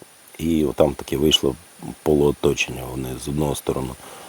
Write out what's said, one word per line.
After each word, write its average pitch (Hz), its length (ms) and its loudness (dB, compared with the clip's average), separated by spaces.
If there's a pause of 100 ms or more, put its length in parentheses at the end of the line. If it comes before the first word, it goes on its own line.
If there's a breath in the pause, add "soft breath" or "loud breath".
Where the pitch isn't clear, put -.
(380)
І 78 280 2
отам 69 280 4
таке - 240 -6
вийшло 71 380 2 (480)
полуоточення. 71 880 2
Вони 65 180 -6 (160)
з - 20 -6
одного 71 280 -2
сторони, 65 340 -4 (380 loud breath)